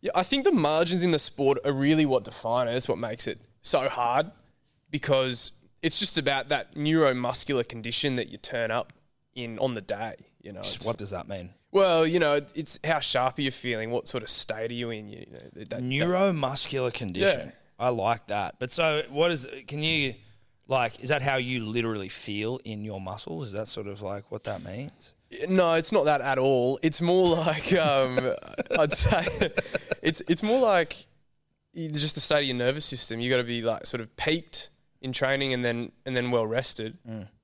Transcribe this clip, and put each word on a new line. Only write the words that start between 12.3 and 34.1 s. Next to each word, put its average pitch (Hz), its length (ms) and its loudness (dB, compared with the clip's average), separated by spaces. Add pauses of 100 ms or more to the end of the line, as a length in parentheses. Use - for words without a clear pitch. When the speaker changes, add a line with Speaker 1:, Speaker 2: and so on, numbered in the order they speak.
Speaker 1:
it's - 300 -6
how 156 160 0
sharp 127 400 0
are - 20 -2
you 135 100 -2
feeling? 113 380 -6
What 120 180 -4
sort 123 160 -4
of 104 60 -10
state 110 400 -2
are 120 60 -8
you 120 160 -6
in? 107 180 -10
You 107 220 -16
know, 65 60 -18 (160)
that, 101 180 -14
that 117 100 -8
Speaker 2:
Neuromuscular 139 1120 0
condition. 95 540 0
Speaker 1:
Yeah. - 40 -16 (340)
Speaker 2:
I 127 40 4
like 113 380 0
that. 101 320 -4
But 127 120 -6
so 156 380 0
what 156 220 2
is, 131 160 -4 (200)
can 147 160 -6
you, 151 300 0 (540)
like, 123 360 0
is 123 60 -6
that 147 140 2
how 135 140 0
you 123 280 -2
literally 110 440 -2
feel 107 540 -6
in 107 220 -10
your 98 160 -8
muscles? 113 460 -8
Is 101 60 -12
that 107 140 -6
sort 104 200 -6
of, 98 140 -12
like, 101 300 -8
what 107 140 -10
that 101 180 -6
means? 117 500 -12 (360)
Speaker 1:
No, 180 240 6
it's 165 180 2
not 185 140 4
that 147 160 4
at 131 160 2
all. 131 440 4
It's 160 200 2
more 175 340 6
like, 160 380 0
um, 135 600 4 (200)
Speaker 2:
<laughs> - 260 -2
Speaker 1:
I'd 156 140 4
say 185 580 2 (500)
it's, 165 280 0
it's 175 140 2
more 233 180 4
like 190 340 4 (800)
just 151 400 -2
the - 60 -2
state 151 200 2
of 143 40 0
your 131 100 0
nervous 127 300 0
system. 113 340 -4
You 123 100 -2
gotta 127 140 2
be, 117 200 -4
like, 113 220 -2
sort - 140 -4
of 110 160 -12